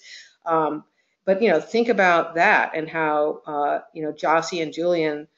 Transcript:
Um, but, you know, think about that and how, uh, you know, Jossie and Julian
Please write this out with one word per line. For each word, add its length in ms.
Um, 400
but, 180
you 80
know, 100
think 280
about 480
that 380
and 140
how, 580
uh, 340
you 100
know, 100
Jossie 500
and 100
Julian 540